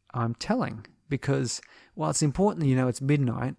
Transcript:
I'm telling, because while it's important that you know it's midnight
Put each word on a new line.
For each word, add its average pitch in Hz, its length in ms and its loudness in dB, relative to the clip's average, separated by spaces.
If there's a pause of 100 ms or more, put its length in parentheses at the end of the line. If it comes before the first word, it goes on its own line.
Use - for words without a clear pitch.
(120)
I'm 117 220 -2
telling, 135 520 -4 (220)
because 135 540 -2 (320)
while 156 160 -2
it's 156 120 0
important 175 380 2
that 147 80 4
you 131 80 6
know 127 120 2
it's 120 120 -4
midnight 135 580 0